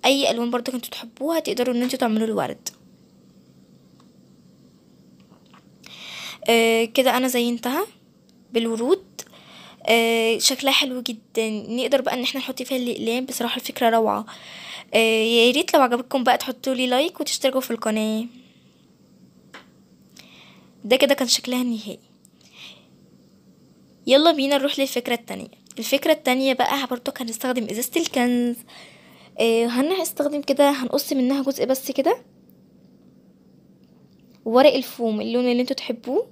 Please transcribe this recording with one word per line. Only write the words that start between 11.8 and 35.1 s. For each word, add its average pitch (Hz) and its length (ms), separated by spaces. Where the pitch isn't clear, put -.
بقى 269 140
ان 247 80
احنا 262 180
نحط 262 220
فيها 262 140
الاقلام، 247 500
بصراحه 233 300
الفكره 247 340
روعه. 214 360
آه، 226 300
يا 233 280
ريت 330 220
لو 294 80
عجبتكم 247 420
بقى 254 140
تحطوا 262 360
لي 254 120
لايك 254 340
وتشتركوا 262 400
في 262 100
القناه. 220 540
ده 226 120
كده 277 180
كان 262 140
شكلها 247 340
النهائي. 226 360
يلا 294 260
بينا 277 260
نروح 285 200
للفكره 247 360
التانية. 190 340
الفكره 269 340
التانية 269 400
بقى 262 380
برضك 254 320
هنستخدم 240 420
ازازه 220 320
الكنز. 240 600
آه، 226 260
هنستخدم 294 760
كده، 285 280
هنقص 277 420
منها 269 300
جزء 269 240
بس 262 240
كده. 302 260
ورق 254 300
الفوم 226 460